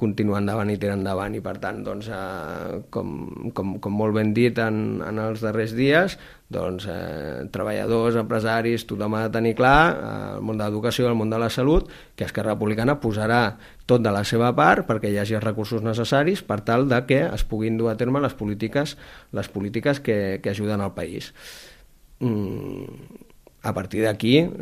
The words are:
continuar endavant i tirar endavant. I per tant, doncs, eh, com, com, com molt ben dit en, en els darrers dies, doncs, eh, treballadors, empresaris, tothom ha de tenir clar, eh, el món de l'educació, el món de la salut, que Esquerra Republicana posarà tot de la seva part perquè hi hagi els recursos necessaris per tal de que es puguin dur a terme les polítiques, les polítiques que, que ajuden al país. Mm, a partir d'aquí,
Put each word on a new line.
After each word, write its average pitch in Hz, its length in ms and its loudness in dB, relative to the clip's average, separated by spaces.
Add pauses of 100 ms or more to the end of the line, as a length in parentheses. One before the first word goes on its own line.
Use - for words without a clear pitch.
continuar 104 400 2
endavant 101 320 0
i 101 80 -2
tirar 101 160 0
endavant. 98 400 -4
I 95 80 -8
per 95 160 -8
tant, 101 240 -6
doncs, 101 240 -8
eh, 90 720 -8 (100)
com, - 640 -6
com, 95 240 -4
com 101 160 -6
molt 107 240 0
ben 107 160 2
dit 117 240 4
en, 107 480 -2
en 107 160 -6
els 110 240 -4
darrers 110 320 -2
dies, 151 400 4 (320)
doncs, 90 400 -4
eh, 78 640 -6
treballadors, 107 640 0
empresaris, 113 720 0
tothom 104 300 -2
ha 110 80 0
de 107 80 -4
tenir 113 240 2
clar, 131 180 8 (160)
eh, 104 460 -6
el 104 100 -6
món 110 80 -2
de 107 80 -2
l'educació, 110 460 0
el 117 80 2
món 107 100 0
de 110 140 0
la 113 100 0
salut, 147 380 2 (260)
que - 80 -4
Esquerra 104 300 -2
Republicana 110 500 0
posarà 110 540 2 (260)
tot 120 160 6
de 110 160 2
la 101 80 2
seva 117 320 2
part 151 320 6
perquè 120 240 0
hi 104 80 0
hagi 110 160 0
els 104 80 -2
recursos 110 400 -2
necessaris 139 560 2
per 104 240 -2
tal 123 240 2
de 127 160 4
que 135 220 4
es - 180 0
puguin 113 320 -2
dur 113 160 2
a 110 80 -4
terme 131 240 0
les 135 80 0
polítiques, 110 640 -4 (400)
les 101 160 -6
polítiques 113 480 -2
que, 98 400 0
que 101 160 -2
ajuden 104 240 -2
al 98 160 -4
país. 85 380 -8 (880)
Mm, 101 640 -2 (840)
a 110 80 -2
partir 101 300 -2
d'aquí, 110 400 4 (180)